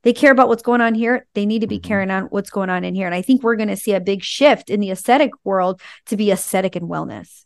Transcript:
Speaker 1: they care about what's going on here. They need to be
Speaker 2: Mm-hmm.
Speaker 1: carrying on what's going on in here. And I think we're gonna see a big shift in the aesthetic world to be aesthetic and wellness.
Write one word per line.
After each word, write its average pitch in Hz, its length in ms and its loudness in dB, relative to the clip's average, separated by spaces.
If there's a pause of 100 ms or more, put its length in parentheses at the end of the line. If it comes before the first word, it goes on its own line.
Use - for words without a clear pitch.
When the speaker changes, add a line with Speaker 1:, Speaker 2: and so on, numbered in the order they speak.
Speaker 1:
they 240 120 4
care 277 180 6
about 247 160 4
what's 233 140 0
going 240 180 0
on 226 140 2
here. 233 400 -2
They 202 100 -2
need 214 160 -2
to 220 60 -2
be 208 120 -6
Speaker 2:
Mm-hmm. 180 100 -12
Speaker 1:
carrying 196 220 -2
on 190 200 -2
what's 202 200 -6
going 190 200 -4
on 180 140 -4
in 180 100 -6
here. 190 120 -4
And 175 80 -4
I 180 60 -4
think 254 220 2
we're 233 140 2
gonna 208 200 -4
see 208 160 -4
a 190 80 0
big 190 220 -4
shift - 480 2
in 208 100 0
the 196 120 -4
aesthetic 254 400 2 (120)
world 190 380 -2 (240)
to 226 100 -4
be 208 140 2
aesthetic 190 440 -2
and 170 140 -8
wellness. 160 580 -10